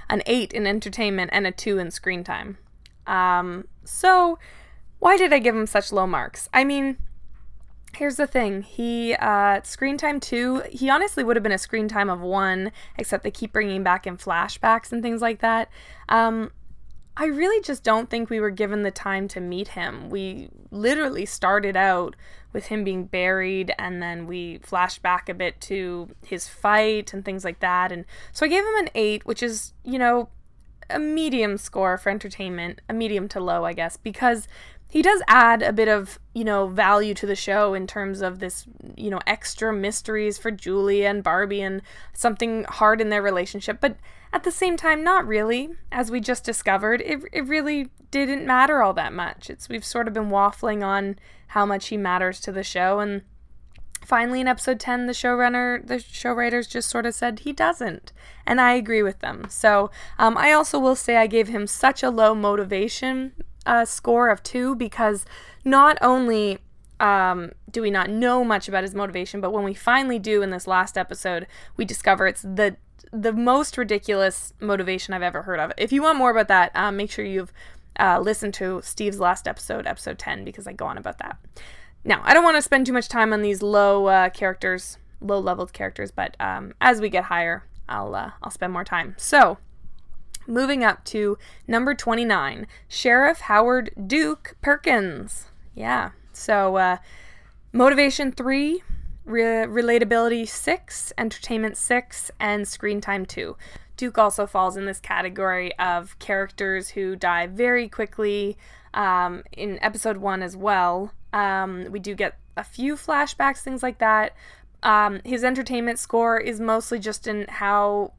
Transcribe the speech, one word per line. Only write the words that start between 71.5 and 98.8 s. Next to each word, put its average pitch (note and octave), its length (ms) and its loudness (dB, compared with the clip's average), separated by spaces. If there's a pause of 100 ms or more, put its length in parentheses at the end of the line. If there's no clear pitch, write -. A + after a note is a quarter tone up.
we A3+ 80 -2
discover G3 400 2
it's F#3+ 160 0
the, G3 340 0 (380)
the A3+ 180 0
most B3 460 2
ridiculous G3+ 840 0
motivation F#3+ 540 -2
I've F3+ 80 -4
ever F3+ 220 -2
heard F#3 160 -4
of. D#3+ 180 -2
If A3+ 140 0
you C#4 100 4
want D#4 160 4
more B3+ 140 6
about A3 160 4
that, F#3 260 6
um, G3+ 240 0
make G3+ 140 -4
sure G#3 120 -8
you've, F#3+ 300 -6 (460)
uh, F#3 200 4
listened G#3 360 -2
to F#3 260 -4
Steve's G3+ 380 -6
last F#3 280 0
episode, - 380 -8
episode - 320 -8
ten, F#3+ 260 -8
because G3 220 -14
I G3 80 -14
go - 140 -8
on - 100 -10
about - 220 -10
that. - 180 -10 (680)
Now, - 200 2
I - 100 6
don't E4+ 100 8
wanna D#4 200 6
spend C4 240 2
too B3+ 60 0
much B3 160 -2
time A3 220 2
on G#3+ 120 0
these G3+ 180 0
low, G3+ 460 4
uh, F#3 220 6
characters, F#3 680 -4 (220)
low-leveled F#3+ 520 -2
characters, - 380 -8
but, - 300 -6
um, F#2+ 420 -6
as A#3+ 180 6
we G#3 100 -2
get F3+ 160 0
higher, E3+ 420 -4 (200)
I'll, G#2 280 -6
uh, G2+ 160 -8 (100)
I'll - 80 -10
spend F#3 240 -6
more F3+ 120 -6
time. E3+ 320 -6
So, A#3 420 6 (880)
moving C4 360 0
up - 220 2
to G#3 320 -2 (300)
number B3 260 2
twenty-nine, A3 720 -2 (220)
Sheriff C4 540 4
Howard A#3 500 4 (160)
Duke D4+ 540 -2
Perkins. A3+ 840 0 (300)
Yeah, A#3 360 -2 (220)
so, G3 440 2
uh, F#3 200 2 (720)
motivation C4+ 600 4
three, C#4+ 500 0 (420)